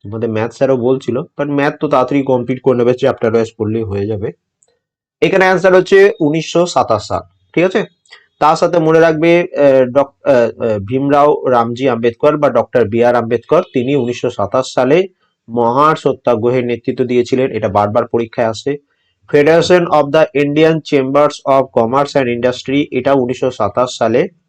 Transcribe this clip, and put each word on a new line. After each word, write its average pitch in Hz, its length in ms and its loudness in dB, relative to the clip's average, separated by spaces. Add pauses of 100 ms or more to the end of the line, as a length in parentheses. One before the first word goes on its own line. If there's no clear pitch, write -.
তোমাদের 110 280 -8
ম্যাথ 110 220 -4
স্যারও 135 240 0
বলছিল, 123 460 -2
but 147 280 -8
ম্যাথ 143 300 -2
তো 151 80 -4
তাড়াতাড়ি 139 340 0
কমপ্লিট 127 400 -4
করে 123 160 0
নেবে, 120 160 2
চ্যাপ্টার 120 380 -2
ওয়াইজ 113 260 0
পড়লেই 110 240 -4
হয়ে 101 240 -6
যাবে। 110 260 -6 (880)
এখানে 185 220 4
অ্যান্সার 185 300 4
হচ্ছে 196 460 6
উনিশশো 165 460 -2
সাতাশ 117 420 -2
সাল, 92 140 -6 (320)
ঠিক 160 100 2
আছে? 190 200 -2 (540)
তার 156 180 2
সাথে 170 220 0
মনে 160 220 4
রাখবে, 165 300 2 (100)
আহ, 139 440 2
ডক-, 135 440 -2
আহ, 139 60 4
আহ, 117 440 -2
ভীমরাও 139 680 0
রামজি 120 420 0
আম্বেদকর 123 480 0
বা 147 140 0
ডক্টর 117 380 0
বি 117 160 0
আর 123 100 2
আম্বেদকর, 120 480 -2 (120)
তিনি 131 220 -2
উনিশশো 120 340 -4
সাতাশ 127 440 -4
সালে 147 340 2 (400)
মহান 120 480 2
সত্যাগ্রহের 120 680 -2
নেতৃত্ব 120 400 -4
দিয়েছিলেন, 123 460 0
এটা 110 180 -4
বারবার 104 380 0
পরীক্ষায় 117 420 -4
আসে। 135 280 -6 (520)
Federation 165 580 4
of 151 200 2
the 156 180 0 (180)
Indian 156 340 2 (120)
Chambers 143 480 0 (180)
of 135 80 2 (140)
Commerce 131 440 0
and 123 80 -2
Industry, 123 520 -2 (120)
এটা 131 200 -2
উনিশশো 127 380 -2
সাতাশ 123 480 -4
সালে 123 300 0 (200)